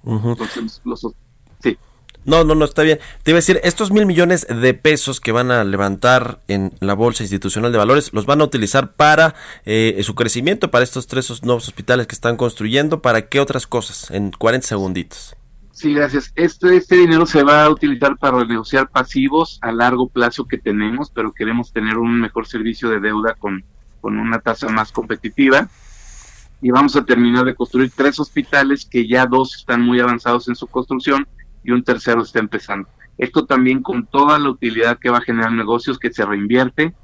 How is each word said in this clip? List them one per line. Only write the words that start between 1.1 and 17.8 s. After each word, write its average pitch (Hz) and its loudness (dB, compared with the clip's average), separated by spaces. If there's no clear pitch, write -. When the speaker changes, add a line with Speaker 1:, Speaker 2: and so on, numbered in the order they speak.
Speaker 2:
sí. 107 -2
Speaker 1:
No, 160 4
no, 156 4
no, 156 4
está 151 -2
bien. 156 4
Te - 0
iba 165 6
a - 6
decir, 175 2
estos 190 0
mil 214 4
millones 175 2
de 120 2
pesos 143 0
que 117 -4
van 123 0
a 117 2
levantar 101 0
en 98 -2
la 98 0
Bolsa 113 0
Institucional 101 -4
de 117 0
Valores, 127 2
¿los 104 -4
van 143 2
a 151 4
utilizar 135 -2
para, 151 4
eh, 110 0
su 98 -4
crecimiento, 127 -2
para 123 4
estos 127 -4
tres 127 -4
hos-, 120 -10
nuevos 120 -2
hospitales 123 -2
que - -14
están 120 -2
construyendo? 123 -2
¿Para 113 0
qué 135 -2
otras 139 -2
cosas? - -6
En 101 -6
cuarenta 120 -2
segunditos. 92 -6
Speaker 2:
Sí, 147 -2
gracias. 143 -2
Este, 180 2
este 180 4
dinero 165 6
se 151 4
va 147 6
a 151 6
utilizar 139 0